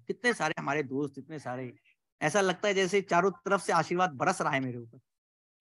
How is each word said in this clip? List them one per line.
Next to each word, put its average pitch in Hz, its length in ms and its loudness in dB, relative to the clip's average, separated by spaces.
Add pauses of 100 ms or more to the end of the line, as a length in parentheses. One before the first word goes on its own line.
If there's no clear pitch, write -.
कितने 226 260 0
सारे 156 260 -2
हमारे 147 240 0
दोस्त, 139 340 -4
इतने 147 220 -12
सारे, 127 320 -8 (500)
ऐसा 156 200 2
लगता 190 260 0
है 208 60 2
जैसे 190 300 2
चारों 180 280 4
तरफ 185 300 0
से 202 120 0
आशीर्वाद 175 420 2
बरस 165 260 0
रहा 160 100 -2
है 139 80 0
मेरे 123 180 -4
ऊपर। 117 200 -16 (640)